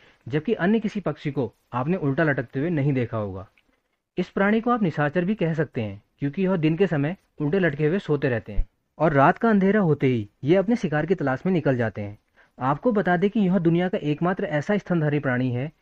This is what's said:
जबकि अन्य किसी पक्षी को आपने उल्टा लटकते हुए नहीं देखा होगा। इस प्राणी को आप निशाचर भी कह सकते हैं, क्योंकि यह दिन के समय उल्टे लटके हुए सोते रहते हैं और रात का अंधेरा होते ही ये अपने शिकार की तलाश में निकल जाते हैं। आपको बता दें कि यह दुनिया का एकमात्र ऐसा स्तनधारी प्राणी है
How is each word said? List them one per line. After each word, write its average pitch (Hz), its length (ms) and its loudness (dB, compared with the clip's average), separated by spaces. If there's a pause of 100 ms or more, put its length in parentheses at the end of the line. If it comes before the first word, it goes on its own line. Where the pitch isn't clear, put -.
(280)
जबकि 151 280 -2
अन्य 202 240 0
किसी 214 200 -6
पक्षी 151 320 -6
को 135 200 -4 (220)
आपने 131 240 -2
उल्टा 143 260 0
लटकते 135 360 -2
हुए 160 100 -4
नहीं 147 240 0
देखा 120 240 -2
होगा। 95 300 -8 (680)
इस 180 120 -4
प्राणी 208 320 0
को 240 100 0
आप 233 120 0
निशाचर 151 420 0
भी 214 100 -2
कह 165 180 -2
सकते 143 280 -2
हैं, 101 200 -8 (180)
क्योंकि 143 240 -4
यह 185 140 0
दिन 156 200 2
के 190 100 2
समय 156 280 -2 (260)
उल्टे 151 180 0
लटके 151 280 0
हुए 185 120 0
सोते 143 300 -2
रहते 113 240 -4
हैं - 140 0 (300)
और 151 160 2
रात 139 240 6
का 226 120 0
अंधेरा 196 320 4
होते 151 260 2
ही 117 200 0 (160)
ये 147 120 4
अपने 196 200 2
शिकार 151 300 -2
की 180 100 0
तलाश 135 300 -4
में 190 80 0
निकल 143 240 2
जाते 113 240 -2
हैं। 101 160 -10 (400)
आपको 143 340 0
बता 185 260 2
दें 196 120 2
कि 220 100 -2
यह 190 200 2
दुनिया 170 300 2
का 202 80 -4
एकमात्र 151 480 -2
ऐसा 156 320 -2
स्तनधारी 151 420 0
प्राणी 127 320 -2
है 127 200 -6 (100)